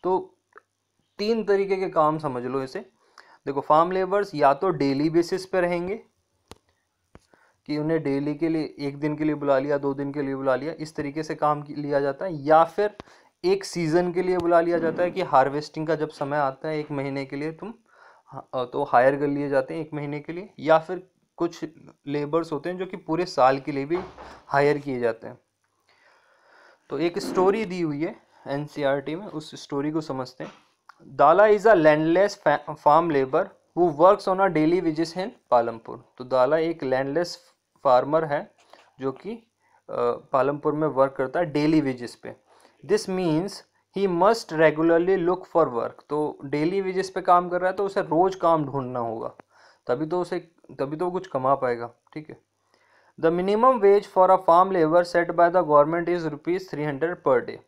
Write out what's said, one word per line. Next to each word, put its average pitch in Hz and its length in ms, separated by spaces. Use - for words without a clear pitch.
तो 185 340
तीन 214 260
तरीके 196 320
के 190 140
काम 156 280
समझ 131 260
लो 135 200
इसे। 160 160
देखो 139 160
फार्म 165 300
लेबर्स 190 440
या 143 180
तो 185 160
डेली 143 400
बेसिस 170 360
पे 185 160
रहेंगे 175 340
कि 147 120
उन्हें 156 260
डेली 143 320
के 165 140
लिए, 160 300
एक 143 200
दिन 151 160
के 151 80
लिए 151 120
बुला 143 240
लिया, 143 180
दो 139 160
दिन 139 200
के 147 80
लिए 135 140
बुला 135 200
लिया, 147 240
इस 156 160
तरीके 151 280
से 156 120
काम 151 260
की-, 147 160
लिया 143 220
जाता 139 260
है, 180 80
या 151 300
फिर 208 320
एक 196 200
सीज़न 175 460
के 180 120
लिए 180 140
बुला 170 240
लिया 170 160
जाता 160 260
है 175 80
कि 185 100
हार्वेस्टिंग 147 680
का 160 80
जब 151 140
समय 143 280
आता 139 300
है 156 120
एक 151 120
महीने 139 340
के 139 100
लिए 151 160
तुम, 180 220
हाँ, - 300
तो 131 280
हायर 135 360
कर 143 80
लिए 143 220
जाते 135 240
हैं 165 80
एक 151 120
महीने 147 260
के 165 140
लिए, 180 260
या 156 180
फिर 180 300
कुछ 170 280
लेबर्स 147 440
होते 151 180
हैं 180 80
जो 185 80
कि 185 120
पूरे 165 280
साल 135 340
के 143 120
लिए 139 140
भी 170 140
हायर 143 300
किए 139 220
जाते 117 280
हैं। 117 120
तो 139 100
एक 170 200
स्टोरी 196 460
दी 180 160
हुई 151 220
है 202 220
एनसीईआरटी 143 680
में, 202 120
उस 156 360
स्टोरी 147 280
को 160 100
समझते 131 420
हैं। - 80
दाला 147 360
is 208 220
a - 80
landless 160 680
fa-, 147 320
farm 160 360
labor 139 320
who 175 100
works 202 260
on 190 140
a 196 120
daily 160 280
wages 175 360
in 190 120
पालमपुर। 117 640
तो 127 60
दाला 131 340
एक 165 260
लैंडलेस 139 560
फार्मर 139 420
है 151 260
जो 135 120
कि, 180 220
अ, - 600
पालमपुर 143 400
में 156 140
वर्क 135 260
करता 131 260
है 175 60
डेली 151 360
वेजेस 120 340
पे। 117 200
This 202 240
means 185 420
he 196 100
must 226 320
regularly 165 640
look 185 260
for 156 180
work। - 360
तो 151 360
डेली 156 360
वेजेस 185 280
पे 185 120
काम 180 280
कर 180 120
रहा 185 100
है 190 40
तो 202 100
उसे 196 160
रोज़ 175 360
काम 165 280
ढूंढना 127 340
होगा, 117 280
तभी 135 180
तो 180 160
उसे, 175 180
तभी 143 180
तो 175 80
वो 180 60
कुछ 180 160
कमा 131 280
पाएगा, 120 380
ठीक 156 160
है। - 120
The 160 200
minimum 220 440
wage 202 240
for 185 120
a 185 100
farm 185 240
labor 175 400
set 170 140
by 170 240
the 180 120
government 156 460
is 170 200
rupees 170 400
three 151 220
hundred 165 240
per 123 140
day। - 160